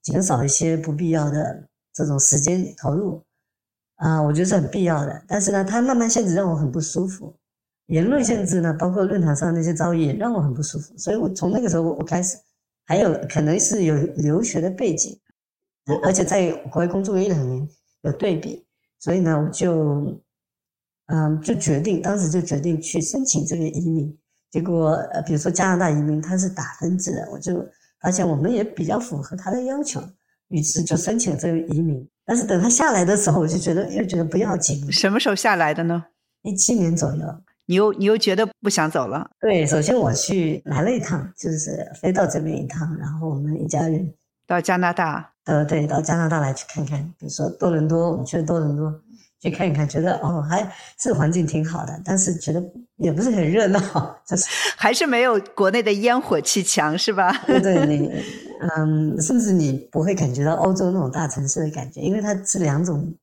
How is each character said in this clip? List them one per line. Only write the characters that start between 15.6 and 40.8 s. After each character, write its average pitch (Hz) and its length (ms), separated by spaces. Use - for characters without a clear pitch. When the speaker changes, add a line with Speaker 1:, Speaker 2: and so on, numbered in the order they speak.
Speaker 1:
而 185 100
且 190 100
在 180 300
国 165 100
外 175 60
工 185 160
作 196 120
了 185 80
一 208 60
两 143 200
年， 127 180
有 143 100
对 190 240
比， - 280
所 165 160
以 190 60
呢， 160 220
我 160 60
就， 151 720
嗯， 156 340
就 226 140
决 156 260
定， 185 220
当 202 160
时 175 100
就 170 140
决 143 180
定 160 200
去 - 200
申 269 240
请 160 220
这 - 100
个 165 80
移 165 240
民。 151 260
结 160 120
果， 165 280
呃， 165 100
比 165 100
如 147 60
说 175 120
加 190 180
拿 185 80
大 180 140
移 147 40
民， 151 260
它 175 160
是 185 120
打 151 320
分 175 160
制 180 160
的， - 200
我 143 60
就 175 280
发 180 100
现 180 160
我 156 100
们 170 160
也 214 100
比 - 220
较 - 140
符 170 220
合 - 160
他 185 140
的 247 120
要 277 200
求， - 200
于 147 140
是 156 200
就 160 140
申 220 220
请 196 140
了 139 60
这 160 120
个 165 80
移 160 220
民。 147 260
但 233 120
是 247 80
等 196 160
他 220 80
下 302 240
来 185 120
的 196 120
时 185 140
候， 170 100
我 156 60
就 175 120
觉 175 140
得， 196 180
又 202 140
觉 185 120
得 165 80
不 160 120
要 190 200
紧。 143 360
Speaker 2:
什 - 180
么 214 80
时 277 100
候 202 60
下 202 220
来 156 180
的 165 100
呢？ 170 200
Speaker 1:
一 208 120
七 233 200
年 170 200
左 147 200
右。 156 280
Speaker 2:
你 180 80
又， 202 180
你 196 140
又 214 100
觉 208 180
得 214 140
不 208 80
想 156 200
走 139 180
了？ 139 300
Speaker 1:
对， 180 280
首 151 160
先 220 120
我 208 160
去 160 540
来 143 160